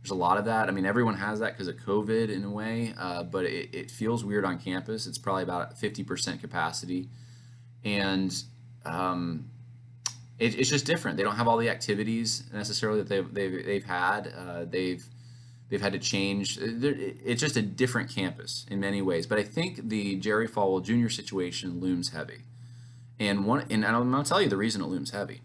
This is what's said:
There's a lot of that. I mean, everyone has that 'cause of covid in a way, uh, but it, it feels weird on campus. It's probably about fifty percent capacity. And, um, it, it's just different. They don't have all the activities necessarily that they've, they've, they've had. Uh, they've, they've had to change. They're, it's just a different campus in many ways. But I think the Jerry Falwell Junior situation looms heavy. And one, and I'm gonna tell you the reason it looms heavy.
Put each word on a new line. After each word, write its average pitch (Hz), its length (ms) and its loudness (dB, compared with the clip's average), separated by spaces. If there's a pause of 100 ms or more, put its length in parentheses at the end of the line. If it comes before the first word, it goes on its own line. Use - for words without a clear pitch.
There's - 100 -10
a 98 40 -2
lot 90 240 6
of 104 80 2
that. 110 220 4
I 92 40 2
mean, 95 140 2
everyone 110 300 6
has 104 240 0
that 110 180 -2
'cause 95 100 -4
of 82 80 -6
covid 107 540 2
in 101 120 -2
a 101 80 -4
way, 113 480 -2
uh, 87 240 -4
but 90 220 -2
it, 85 300 -2
it 80 160 -6
feels 113 340 0
weird 101 220 2
on 90 120 0
campus. 92 480 -4
It's - 120 -8
probably 95 240 0
about 87 340 -4
fifty 104 260 -4
percent - 380 -4
capacity. 87 720 -4 (760)
And, 95 500 2 (520)
um, 87 640 -2 (880)
it, 117 200 2
it's 127 120 4
just 139 160 2
different. 135 320 0
They 98 40 2
don't 104 140 2
have 117 120 4
all 117 100 8
the 117 100 4
activities 110 840 0
necessarily 104 520 0
that 90 60 -4
they've, 98 260 0
they've, 95 320 -2
they've 101 180 0
had. 90 500 -2
Uh, 87 300 -6
they've, 90 400 -2 (640)
they've 98 140 -2
had 98 100 2
to 107 60 -2
change. 98 580 0
They're, 117 400 0
it's 117 460 -2
just 151 160 2
a 110 40 4
different 117 460 2
campus - 640 -4
in 98 100 -2
many 98 220 0
ways. 87 240 2
But 107 120 2
I 104 40 2
think 165 480 -4
the 101 260 0
Jerry 107 320 2
Falwell 95 340 2
Junior 113 280 4
situation 87 680 -4
looms 90 320 0
heavy. 73 300 -8 (800)
And 101 260 2
one, 120 240 2
and 107 160 4
I'm 117 260 4
gonna 139 140 2
tell 185 160 4
you 180 80 6
the 98 80 2
reason 117 240 2
it - 60 -2
looms - 240 -4
heavy. - 340 -6